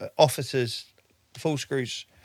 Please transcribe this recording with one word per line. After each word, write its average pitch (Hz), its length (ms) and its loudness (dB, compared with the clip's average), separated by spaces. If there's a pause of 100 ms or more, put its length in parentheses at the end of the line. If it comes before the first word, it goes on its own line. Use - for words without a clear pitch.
uh, - 160 -10
officers, 131 720 2 (480)
full 156 240 -2
screws, - 480 -6 (180)